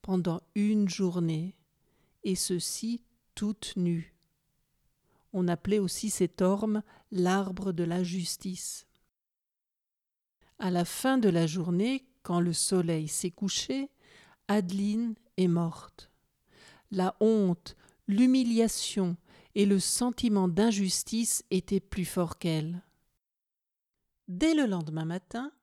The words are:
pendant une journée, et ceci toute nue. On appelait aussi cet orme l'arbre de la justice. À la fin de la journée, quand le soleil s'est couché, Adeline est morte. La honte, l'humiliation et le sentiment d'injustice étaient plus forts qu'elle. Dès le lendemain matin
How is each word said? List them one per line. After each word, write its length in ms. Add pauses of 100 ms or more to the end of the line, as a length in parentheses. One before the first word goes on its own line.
pendant 400 (140)
une 320
journée, 640 (720)
et 100
ceci 640 (360)
toute 400
nue. 360 (1200)
On 140
appelait 320
aussi 320
cet 320
orme 400 (300)
l'arbre 600
de 120
la 180
justice. 840 (1700)
À 140
la 120
fin 320
de 120
la 180
journée, 600 (160)
quand 180
le 120
soleil 540
s'est 240
couché, 580 (600)
Adeline 680 (220)
est 100
morte. 640 (800)
La 300
honte, 560 (320)
l'humiliation 1080 (380)
et 100
le 140
sentiment 720
d'injustice 1040
étaient 260
plus 260
forts 340
qu'elle. 440 (1400)
Dès 280
le 120
lendemain 380
matin 480 (100)